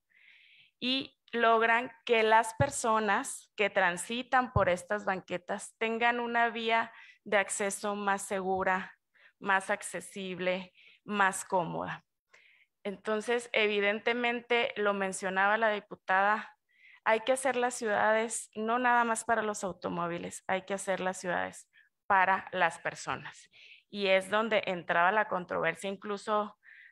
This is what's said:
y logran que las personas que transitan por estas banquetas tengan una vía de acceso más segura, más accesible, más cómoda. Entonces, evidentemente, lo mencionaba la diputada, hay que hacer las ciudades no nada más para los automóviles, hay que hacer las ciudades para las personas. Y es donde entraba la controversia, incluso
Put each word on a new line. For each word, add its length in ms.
y 360
logran 600
que 180
las 320
personas 1000
que 140
transitan 800
por 160
estas 380
banquetas 720
tengan 420
una 300
vía 420
de 140
acceso 580
más 280
segura, 760
más 300
accesible, 1040
más 400
cómoda. 580
Entonces, 680
evidentemente, 1200
lo 180
mencionaba 640
la 120
diputada, 800
hay 160
que 120
hacer 220
las 180
ciudades 800
no 240
nada 240
más 220
para 160
los 220
automóviles, 840
hay 140
que 120
hacer 260
las 200
ciudades 500
para 440
las 280
personas. 680
Y 180
es 220
donde 380
entraba 440
la 160
controversia, 640
incluso 680